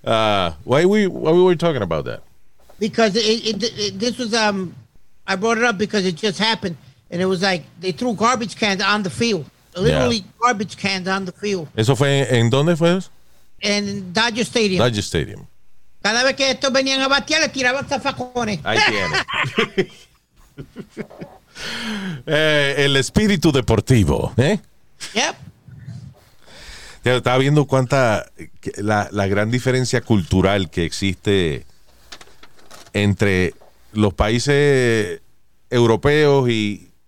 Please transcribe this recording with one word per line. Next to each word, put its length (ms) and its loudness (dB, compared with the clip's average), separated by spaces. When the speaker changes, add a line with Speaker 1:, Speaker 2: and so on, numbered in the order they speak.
Speaker 1:
Uh, 460 0
why 200 2
we, 240 4
why 240 -2
we 100 6
were 140 4
talking 260 -2
about 220 -2
that? 180 -10
Speaker 2:
Because 380 0
it, 80 0
it, 380 -2
it, 360 -6
this 200 -4
was, 160 -6
um, 400 -2
I 100 -2
brought 220 0
it 60 0
up 140 0
because 280 -2
it 80 -2
just 240 -4
happened, 380 -2
and 100 -6
it 60 0
was 160 -2
like 220 -2
they 120 -6
threw 220 -4
garbage 420 0
cans 260 -2
on 200 0
the 80 -4
field, 340 -2
Speaker 1:
Yeah. 80 -4
Speaker 2:
literally 420 2
garbage 360 -2
cans 320 -4
on 160 -2
the 80 -10
field. 440 -6
Speaker 1:
¿Eso 200 2
fue 100 2
en, 160 0
en 140 4
dónde 260 2
fue 220 2
eso? 120 -8
Speaker 2:
En 520 -4
Dodger 320 0
Stadium. 340 0
Speaker 1:
Dodger 240 2
Stadium. 440 -4
Speaker 2:
Cada 200 0
vez 140 2
que 140 0
estos 220 -2
venían 280 0
a 80 0
batear, 320 0
le 80 0
tiraban 400 -2
zafacones. 760 -4
Speaker 1:
Ahí 140 0
tiene. 1000 -2
<laughs> 60 -20
Eh, 480 2
el 120 2
espíritu 540 2
deportivo, 840 2
¿eh? 240 2
Speaker 2:
Yep. 220 -2
Speaker 1:
Ya 80 4
estaba 240 2
viendo 280 4
cuánta, 600 2
que 120 -8
la, 300 0
la 160 0
gran 240 0
diferencia 480 0
cultural 680 2
que 140 -2
existe 800 -2
entre 600 2
los 200 2
países 1080 2
europeos 800 4
y, 420 -2